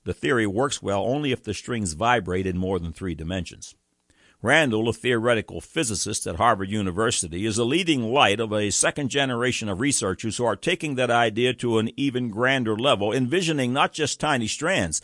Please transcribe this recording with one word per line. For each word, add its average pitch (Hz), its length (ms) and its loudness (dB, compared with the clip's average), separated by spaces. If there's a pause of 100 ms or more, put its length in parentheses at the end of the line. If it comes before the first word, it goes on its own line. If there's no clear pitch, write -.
the 90 100 -6
theory 120 340 2
works 117 360 -2
well 98 220 0
only 139 260 -2
if 120 140 -4
the 104 100 -4
strings 107 380 -4
vibrate 95 520 0
in 90 140 -2
more 92 220 0
than 82 120 -8
three 90 220 -6
dimensions. 82 600 -8 (680)
Randall, 120 480 2
a - 20 0
theoretical 113 720 0
physicist 110 640 -4
at 92 100 -4
Harvard 98 320 2
University, 98 800 -2
is 107 100 0
a 117 80 2
leading 139 480 0
light 113 280 4
of 113 120 -2
a 104 160 0
second 147 400 0
generation 123 600 -2
of 92 100 -2
researchers 110 560 -2
who 123 80 -2
are 110 100 2
taking 160 420 -2
that 123 140 0
idea 120 440 2
to 117 240 2
an 110 180 2
even 127 320 0
grander 117 480 0
level, 110 340 2
envisioning 131 640 0
not 156 220 2
just 147 260 -2
tiny 135 260 0
strands, 131 580 -2